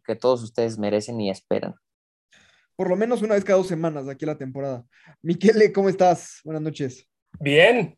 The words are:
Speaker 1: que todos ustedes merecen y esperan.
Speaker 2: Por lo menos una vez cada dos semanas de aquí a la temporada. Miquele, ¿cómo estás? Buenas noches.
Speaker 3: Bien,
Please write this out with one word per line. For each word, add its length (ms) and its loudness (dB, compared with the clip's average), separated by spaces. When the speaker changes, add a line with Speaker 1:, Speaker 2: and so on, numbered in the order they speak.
Speaker 1:
que 100 -4
todos 280 0
ustedes 340 -4
merecen 420 -4
y 120 -2
esperan. 420 -6
Speaker 2:
Por 120 -4
lo 80 2
menos 280 0
una 100 0
vez 100 2
cada 140 2
dos 100 0
semanas 380 -4
de 60 -10
aquí 140 -10
a 20 -4
la 100 -6
temporada. 480 -10
Miquele, 500 4
¿cómo 160 2
estás? 540 0
Buenas 180 -8
noches. 480 -8
Speaker 3:
Bien, 580 4